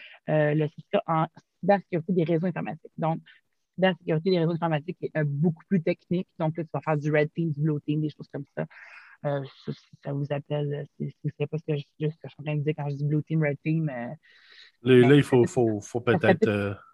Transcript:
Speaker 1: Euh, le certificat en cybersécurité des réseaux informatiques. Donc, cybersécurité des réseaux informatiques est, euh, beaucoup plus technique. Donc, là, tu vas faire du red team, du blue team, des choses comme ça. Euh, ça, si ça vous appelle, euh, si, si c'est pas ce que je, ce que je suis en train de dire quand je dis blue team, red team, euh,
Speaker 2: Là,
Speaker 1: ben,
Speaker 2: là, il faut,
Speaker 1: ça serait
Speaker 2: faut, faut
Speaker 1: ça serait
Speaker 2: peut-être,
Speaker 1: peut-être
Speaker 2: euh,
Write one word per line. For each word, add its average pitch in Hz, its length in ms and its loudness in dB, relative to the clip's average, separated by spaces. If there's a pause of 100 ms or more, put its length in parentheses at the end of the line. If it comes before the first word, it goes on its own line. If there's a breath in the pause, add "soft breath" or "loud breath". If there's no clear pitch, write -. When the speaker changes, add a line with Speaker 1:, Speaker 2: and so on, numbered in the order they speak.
(280 soft breath)
Speaker 1:
Euh, 151 260 2
le 151 140 0
certificat - 400 -4
en 160 180 0 (340)
cybersécurité 180 520 0
des 180 120 2
réseaux 165 220 0
informatiques. 165 520 -6
Donc, 160 200 -2 (560 soft breath)
cybersécurité 175 560 0
des 185 80 4
réseaux 165 140 2
informatiques 160 480 -2
est, - 160 -8
euh, 156 100 2
beaucoup 151 420 -2
plus 196 140 2
technique. 175 460 -4 (100)
Donc, 160 180 -2
là, 170 80 -6
tu 160 80 -14
vas 139 80 -4
faire 160 160 0
du 147 160 -2
red 151 200 2
team, 170 180 -2
du 143 100 -6
blue 151 260 0
team, 151 140 -2
des 151 100 -2
choses - 220 -16
comme 143 120 -10 (120)
ça. 160 100 -4 (580 soft breath)
Euh, 139 180 -4 (220)
ça, 147 80 -8
si - 160 -18 (160)
ça 143 80 -8
vous 143 180 -4
appelle, 147 440 -4
euh, 147 100 -8 (140)
si, 147 120 -8
si - 280 -8
c'est 147 80 -4
pas 156 100 -8
ce 156 80 -10
que 156 120 -4
je, 143 60 -8
ce - 240 -8
que 151 40 -2 (140)
je 147 40 -14
suis - 120 -20
en - 20 -16
train 151 140 -6
de 147 40 -2
dire 151 160 -2
quand 143 140 -6
je 143 40 -6
dis 139 120 -6
blue 147 160 0
team, 160 200 -2
red 143 220 -2
team, 160 240 -2
euh, 123 200 -8 (720 soft breath)
Speaker 2:
Là, 123 180 8
Speaker 1:
ben, 120 80 8
Speaker 2:
là, 143 80 10
il 139 60 8
faut, 123 240 4
Speaker 1:
ça - 80 -12
serait 120 160 2
Speaker 2:
faut, 107 100 -4
faut 120 240 -8
Speaker 1:
ça 120 80 4
serait 104 60 4
Speaker 2:
peut-être, 180 220 4
Speaker 1:
peut-être 220 80 2
Speaker 2:
euh, 101 260 0 (200)